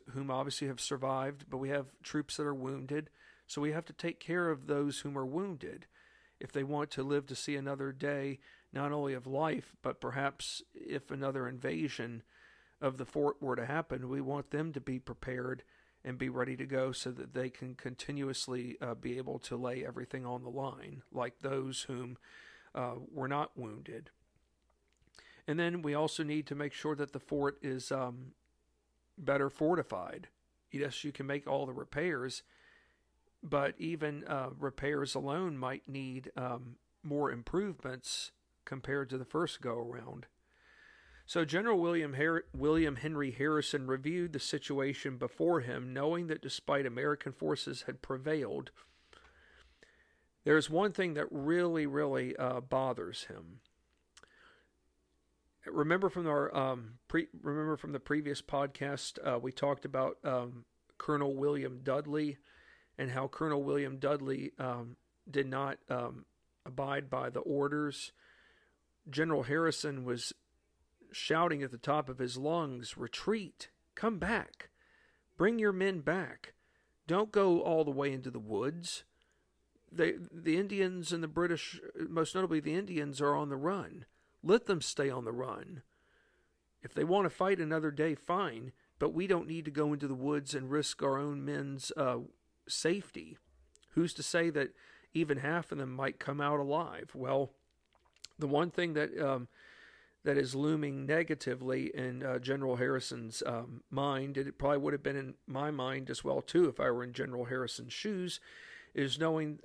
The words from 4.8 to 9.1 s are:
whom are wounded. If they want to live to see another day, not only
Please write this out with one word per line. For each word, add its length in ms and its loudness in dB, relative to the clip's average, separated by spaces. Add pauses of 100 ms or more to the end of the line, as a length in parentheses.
whom 160 -4
are 100 -2
wounded. 600 -4 (540)
If 100 -8
they 140 0
want 280 0
to 100 -2
live 240 2
to 80 -8
see 200 -4
another 380 -2
day, 460 -2 (340)
not 200 -2
only 200 0